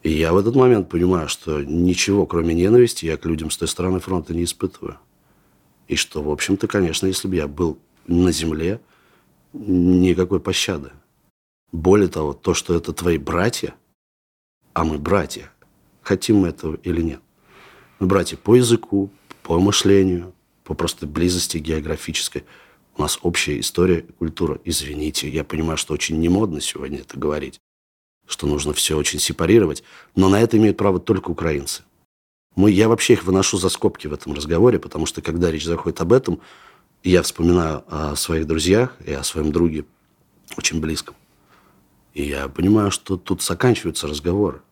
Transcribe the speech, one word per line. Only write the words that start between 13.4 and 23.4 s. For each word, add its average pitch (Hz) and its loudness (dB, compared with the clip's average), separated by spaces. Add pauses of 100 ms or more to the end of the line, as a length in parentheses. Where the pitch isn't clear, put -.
а 82 -2
мы 78 -4
братья, 85 -4 (520)
хотим 101 2
мы 92 4
этого 80 -8
или 85 -2
нет. 78 -4 (760)
Мы 98 0
братья 90 0
по 104 2
языку, 113 2 (320)
по 82 0
мышлению, 95 4 (320)
по 80 -6
просто 85 -6
близости 87 -2
географической. 78 -6 (520)
У - -6
нас - -2
общая 78 -2